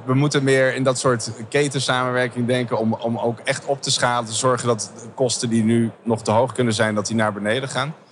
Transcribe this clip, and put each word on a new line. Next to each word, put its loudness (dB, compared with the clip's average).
we 2
moeten 4
meer 4
in -2
dat 2
soort 0
ketensamenwerking 0
denken 0
om, 2
om -2
ook -2
echt -4
op -2
te -4
schalen, 0
te -10
zorgen 0
dat 0
de -16
kosten -2
die 2
nu 4
nog 0
te 0
hoog 2
kunnen 0
zijn, 0
dat -2
die -4
naar 2
beneden -2
gaan. -4